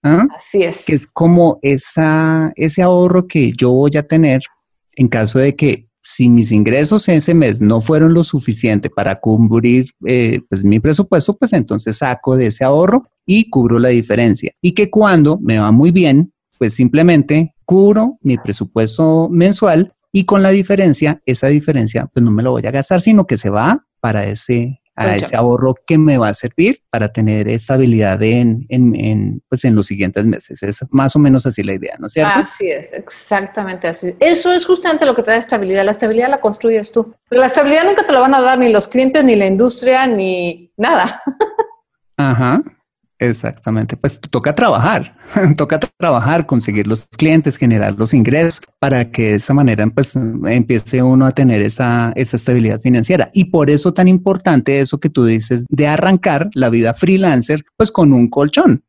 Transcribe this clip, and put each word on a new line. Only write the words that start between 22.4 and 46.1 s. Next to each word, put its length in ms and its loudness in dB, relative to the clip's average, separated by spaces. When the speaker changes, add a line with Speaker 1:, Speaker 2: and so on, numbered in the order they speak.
Speaker 1:
lo 100 -2
voy 140 -4
a 60 -4
gastar, 300 -2
sino 260 2
que 100 -2
se 120 -4
va 360 0
para 260 -2
ese, 540 -4
a 100 -6
Speaker 2:
Colchón. 200 -2
Speaker 1:
ese 100 -6
ahorro 400 0
que 120 2
me 200 4
va 120 2
a 40 -2
servir 560 -2
para 220 -2
tener 380 -2
estabilidad 760 0
en, 460 0
en, 260 2
en, 540 -4
pues, 160 -4
en 100 4
los 120 2
siguientes 380 -4
meses. 380 -4
Es 160 -8
más 240 0
o 40 4
menos 260 4
así 180 -4
la 100 -4
idea, 260 -10
¿no 80 -12
es 60 -14
cierto? 260 0
Speaker 2:
Así 300 -6
es, 240 -10
exactamente 960 -8
así. 320 -8
Eso 340 2
es 120 -2
justamente 400 -2
lo 100 0
que 80 -4
te 80 -2
da 60 2
estabilidad. 460 -4
La 80 0
estabilidad 380 -2
la 100 -2
construyes 520 -2
tú. 220 -4
Pero 120 2
la 60 4
estabilidad 380 2
nunca 200 0
te 80 0
la 80 4
van 120 2
a 80 2
dar 160 2
ni 140 2
los 160 0
clientes, 360 0
ni 120 4
la 120 2
industria, 600 0
ni 720 -6
nada. 480 -2
<laughs> 920 -8
Speaker 1:
Ajá. 440 0
Exactamente, 760 -4
pues 240 -6
toca 320 -4
trabajar, 640 -2
<laughs> 240 2
toca 220 -2
tra-, 180 -6
trabajar, 480 0